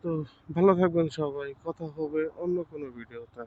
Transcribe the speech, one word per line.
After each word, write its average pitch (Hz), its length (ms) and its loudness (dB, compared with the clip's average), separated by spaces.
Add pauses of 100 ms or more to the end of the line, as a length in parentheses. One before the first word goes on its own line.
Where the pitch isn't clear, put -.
তো 160 220 -2 (300)
ভালো 185 260 8
থাকবেন 170 280 4
সবাই, 143 460 -4 (100)
কথা 165 200 -8
হবে 156 520 -2
অন্য 175 340 -2
কোনো 147 200 -10
ভিডিওতে। 117 560 -14